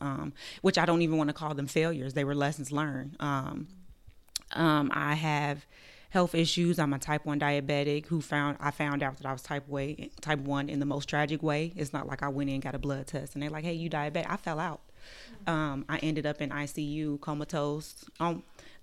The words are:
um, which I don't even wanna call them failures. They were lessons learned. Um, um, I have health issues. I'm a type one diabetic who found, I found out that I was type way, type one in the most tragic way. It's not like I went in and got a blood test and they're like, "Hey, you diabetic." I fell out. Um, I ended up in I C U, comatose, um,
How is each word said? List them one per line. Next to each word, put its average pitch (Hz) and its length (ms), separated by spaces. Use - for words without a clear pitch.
um, 151 320
which 185 160
I 165 80
don't 170 160
even 160 160
wanna 151 140
call 151 220
them 139 140
failures. 156 460
They 143 120
were 139 100
lessons 143 380
learned. 143 480
Um, 143 480
um, 151 420
I 147 200
have 147 520
health 180 260
issues. 170 420
I'm 151 140
a 143 80
type 151 260
one 147 140
diabetic 143 680
who 165 120
found, 147 400
I 143 120
found 143 300
out 135 140
that - 100
I 135 60
was 131 100
type 143 280
way, 143 500
type 151 200
one 139 280
in 143 140
the 139 40
most 143 220
tragic 151 340
way. 156 360
It's 151 160
not 147 120
like 139 160
I 139 60
went 139 220
in 135 60
and 135 60
got 131 140
a 135 40
blood 139 280
test 143 260
and 143 80
they're 147 80
like, 151 140
"Hey, 170 120
you 165 140
diabetic." 151 400
I 185 60
fell 160 240
out. 165 220
Um, 151 400
I 151 120
ended 151 260
up 151 160
in 143 100
I 143 140
C 147 160
U, 147 380
comatose, 147 840
um, 170 240